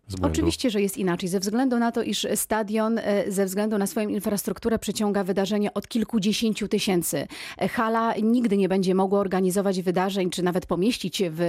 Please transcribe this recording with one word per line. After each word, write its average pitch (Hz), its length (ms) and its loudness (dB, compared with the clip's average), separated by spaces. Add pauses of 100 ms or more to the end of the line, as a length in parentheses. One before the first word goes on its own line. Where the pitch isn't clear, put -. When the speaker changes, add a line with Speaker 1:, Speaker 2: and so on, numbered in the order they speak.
Speaker 1:
z 98 80 -8
błędu. - 220 0
Speaker 2:
Oczywiście, 170 320 0
że 202 100 -2
jest 196 180 -2
inaczej. 180 300 -2
Ze 185 120 0
względu 233 380 0
na 233 140 0
to, 233 100 -2
iż - 320 -2
stadion, 220 640 0
e, 202 340 0
ze 196 140 2
względu 208 320 0
na 196 80 2
swoją 214 220 -2
infrastrukturę 208 720 -2
przyciąga 208 460 0
wydarzenia 202 500 0
od 202 140 -6
kilkudziesięciu 214 800 0
tysięcy. 175 580 0 (320)
E, 196 100 0
hala 226 540 0
nigdy 226 340 2
nie 190 120 4
będzie 185 260 2
mogła 196 260 4
organizować 190 600 2
wydarzeń, 185 480 0
czy 180 120 -4
nawet 175 240 0
pomieścić 190 640 0
w, 160 180 -4